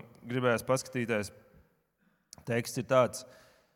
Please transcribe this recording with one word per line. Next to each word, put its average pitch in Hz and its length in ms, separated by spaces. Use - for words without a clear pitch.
gribējās 120 400
paskatīties. 117 680
Teksts 120 340
ir 107 80
tāds: 123 360